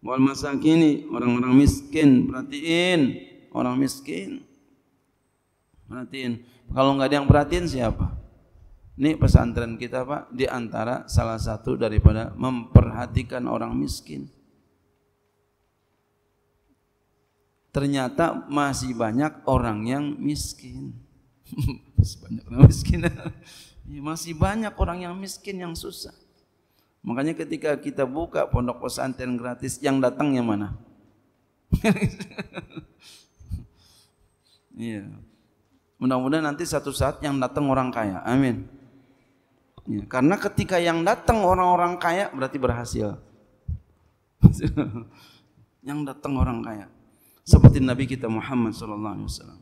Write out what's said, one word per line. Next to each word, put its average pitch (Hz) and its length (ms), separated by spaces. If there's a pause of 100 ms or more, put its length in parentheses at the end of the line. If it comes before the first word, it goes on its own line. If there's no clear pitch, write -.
Wal 127 160
masakini, 143 880
orang-orang 123 480
miskin, 143 720
perhatiin 151 1040 (220)
orang 123 240
miskin. 156 640 (1400)
Perhatiin. 123 560 (320)
Kalau 135 240
nggak 131 100
ada 143 140
yang 139 80
perhatiin 147 400
siapa? 123 480 (800)
Ini 147 200
pesantren 117 600
kita, 123 280
Pak, 147 280
di 127 120
antara 117 640
salah 113 280
satu 113 400
daripada 110 560
memperhatikan 123 1120
orang 113 280
miskin. 123 560 (3500)
Ternyata 143 720
masih 135 480
banyak 117 560
orang 117 360
yang 135 180 (140)
miskin. 135 760 (500)
<laughs> - 540
Masih - 220
banyak - 300
orang 120 180
miskin. - 380
<laughs> 165 40 (720)
Ya, 147 160
masih 160 320
banyak 202 480
orang 180 240
yang 175 80
miskin, 190 480
yang 170 160
susah. - 400 (880)
Makanya 139 320
ketika 156 400
kita 139 320
buka 151 400
pondok 123 320
pesantren 127 560
gratis, 123 400
yang 135 240
datang 135 320
yang 120 160
mana? 104 240 (960)
<laughs> - 240 (2750)
Iya. 110 320 (960)
Mudah-mudahan 131 420
nanti 147 220
satu 143 240
saat 131 320
yang 143 160
datang 135 320
orang 131 240
kaya. 104 320
Amin. 123 400 (1200)
Ya, 104 240
karena 131 260
ketika 196 460
yang 165 240
datang 214 400
orang-orang 180 500
kaya, 175 380
berarti 131 240
berhasil. 117 500 (1400)
<laughs> - 640 (760)
Yang 143 240
datang 139 320
orang 120 240
kaya. 104 240 (560)
Seperti - 320
Nabi 131 320
kita 127 160
Muhammad 110 480
sallallahu 107 480
alaihi 104 80
wasallam. - 340